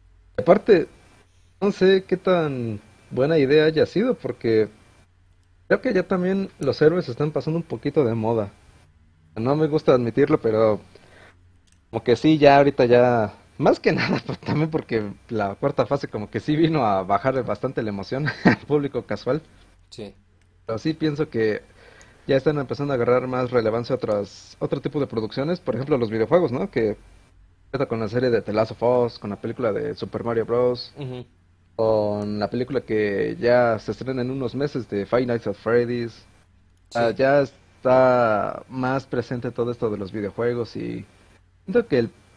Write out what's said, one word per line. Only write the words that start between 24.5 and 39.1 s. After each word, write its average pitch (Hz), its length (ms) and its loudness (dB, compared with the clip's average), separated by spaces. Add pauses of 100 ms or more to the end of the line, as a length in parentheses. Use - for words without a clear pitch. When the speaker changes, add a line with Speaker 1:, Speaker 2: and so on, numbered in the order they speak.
Speaker 1:
otro 147 200 -4
tipo 143 200 -4
de 131 60 0
producciones, 131 540 -4
por 123 140 -4
ejemplo, 135 240 -2
los 117 120 -2
videojuegos, 117 420 2
¿no? 165 180 -4
Que 110 260 0 (760)
ahorita 135 160 -4
con 113 120 -4
la 110 80 -4
serie 123 220 0
de 110 120 2
The 104 120 -6
Last 110 180 0
of - 100 -8
Us, 120 360 2
con 107 120 -8
la 98 100 -8
película 117 320 -4
de 110 240 -6
Super 104 280 -8
Mario 113 220 -2
Bros, 123 500 -2
Speaker 2:
Ujú. 127 300 -12 (500)
Speaker 1:
con 104 640 0
la 104 120 -2
película 123 320 -4
que 107 580 -2
ya 120 380 2
se - 140 -8
estrena 127 300 -6
en 123 80 -6
unos 131 240 -6
meses 139 360 -6
de 101 160 -4
Five 123 200 0
Nights 120 220 -4
at 98 60 -4
Freddy's. 120 720 -2 (680)
Ah, 117 160 0
Speaker 2:
Sí. 101 60 -6
Speaker 1:
ya 139 260 4
está 127 1300 2
más 131 380 -4
presente 123 460 -6